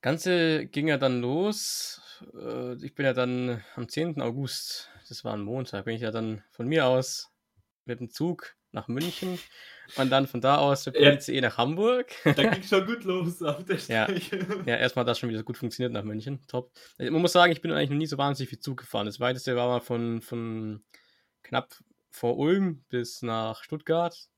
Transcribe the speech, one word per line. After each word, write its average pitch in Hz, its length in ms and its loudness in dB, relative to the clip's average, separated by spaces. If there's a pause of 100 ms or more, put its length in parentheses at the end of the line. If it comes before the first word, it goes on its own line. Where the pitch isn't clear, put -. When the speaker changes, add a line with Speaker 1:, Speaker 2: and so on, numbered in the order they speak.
Speaker 1:
Ganze 160 640 2
ging 147 220 0
ja 143 100 4
dann 127 220 4
los. 175 800 -2 (340)
Äh, 123 400 -6 (100)
ich - 100 -10
bin 143 120 -2
ja 131 60 6
dann 123 500 0 (120)
am 120 140 -6
zehnten 147 340 -2
August, - 680 -4 (180)
das - 160 -14
war 113 100 -4
ein 104 80 -6
Montag, 110 420 -6
bin 113 100 -4
ich 110 80 -6
ja 110 80 -2
dann 110 400 -4
von 117 180 -8
mir 151 180 4
aus - 460 0 (520)
mit 120 160 -8
dem 120 100 -8
Zug - 460 -4 (160)
nach 110 160 -8
München 175 500 -2 (560)
und 131 160 2
dann 135 160 4
von 123 140 -6
da 139 180 6
aus 139 280 2
mit 131 120 0
dem 147 60 10
Speaker 2:
Ja. 143 80 8
Speaker 1:
I 143 60 2
C - 180 -4
E 135 40 2
nach 120 180 0
Hamburg. 208 540 2 (120)
<laughs> 147 100 6
Speaker 2:
Da 139 100 4
ging's 220 240 0
schon 190 180 4
gut 233 180 -4
los 180 380 -2
auf 147 220 -4
der 190 140 -2 (100)
Speaker 1:
Ja. 110 200 2
Speaker 2:
Strecke. 185 580 -4
Speaker 1:
Ja, 120 100 2
erstmal 123 280 2
hat 117 40 2
das 117 120 0
schon 123 80 -2
wieder 110 100 -2
so 110 60 -6
gut - 140 -8
funktioniert 120 340 -4
nach 107 120 -4
München. 110 440 -8
Top. 123 240 -6 (260)
Man 127 140 -2 (100)
muss 175 100 4
sagen, 175 200 8
ich - 100 -2
bin 165 100 -4
eigentlich 147 180 2
noch 143 60 0
nie 156 100 0
so 143 120 -4
wahnsinnig 139 320 0
viel - 80 -12
Zug 131 220 -8
gefahren. 107 260 -4
Das 107 140 -8
weiteste 127 360 0
war 120 120 2
mal 123 120 2
von, 117 420 -2
von 113 640 -8 (580)
knapp - 340 -6 (340)
vor 120 280 0
Ulm 170 500 2
bis 120 340 -4
nach 113 400 -2
Stuttgart 170 760 -2